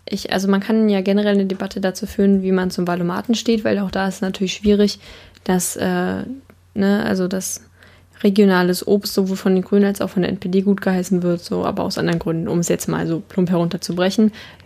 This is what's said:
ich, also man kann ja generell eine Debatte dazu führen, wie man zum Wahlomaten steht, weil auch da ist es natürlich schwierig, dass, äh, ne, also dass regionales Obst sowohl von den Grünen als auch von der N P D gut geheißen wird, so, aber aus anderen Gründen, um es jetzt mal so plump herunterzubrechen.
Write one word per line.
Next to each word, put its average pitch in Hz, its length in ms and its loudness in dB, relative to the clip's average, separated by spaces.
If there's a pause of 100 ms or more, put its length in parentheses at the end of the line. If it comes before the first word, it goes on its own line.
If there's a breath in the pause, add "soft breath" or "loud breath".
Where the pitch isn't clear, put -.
ich, - 240 -6
also 190 160 0
man 196 120 4
kann 220 300 2
ja 196 120 2
generell 202 320 2
eine 196 140 2
Debatte 196 340 -6
dazu 185 240 -4
führen, 196 380 2
wie 190 80 0
man 185 180 2
zum 180 160 -4
Wahlomaten 175 480 -2
steht, 220 320 0
weil 208 140 2
auch 196 100 -2
da 190 180 -2
ist 185 80 -4
es - 60 -6
natürlich 190 320 -4
schwierig, 208 460 2 (440 loud breath)
dass, 185 320 0
äh, 185 480 -2 (520)
ne, 202 280 2
also 185 240 -2
dass 190 340 -6 (600 soft breath)
regionales 190 640 4
Obst - 280 0
sowohl 190 220 0
von 190 180 2
den 185 80 0
Grünen 202 220 4
als 196 160 -2
auch 190 100 -4
von 190 100 -2
der 175 80 0
N 185 80 -4
P 185 120 -6
D 190 120 2
gut 196 200 2
geheißen 185 420 0
wird, 175 200 0
so, 180 220 -4
aber - 180 -2
aus 190 140 -4
anderen 170 220 0
Gründen, 165 280 -4
um 170 120 0
es 170 100 -2
jetzt - 180 -2
mal 165 200 -2
so 160 200 -4
plump 180 220 0
herunterzubrechen. 180 800 0 (340 loud breath)